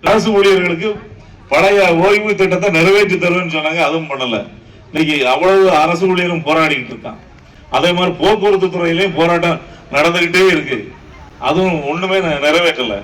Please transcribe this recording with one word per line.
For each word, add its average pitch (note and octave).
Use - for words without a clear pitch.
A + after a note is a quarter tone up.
அரசு G#3
ஊழியர்களுக்கு F#3+
பழைய F#3+
ஓய்வு G#3
திட்டத்தை F#3
நிறைவேற்றி F#3+
தருவேன்னு E3+
சொன்னாங்க, D#3+
அதுவும் D#3
பண்ணல. B2+
இன்னைக்கு D3+
அவ்வளவு F#3+
அரசு E3+
ஊழியரும் F3
போராடிக்கிட்டு D3
இருக்கான். A2+
அதே F3+
மாதிரி F3
போக்குவரத்து F#3+
துறையிலையும் E3+
போராட்டம் E3+
நடந்துகிட்டே E3+
இருக்கு, D3
அதுவும் E3
ஒண்ணுமே F3+
நெ-, D#3+
நிறைவேற்றல. D3+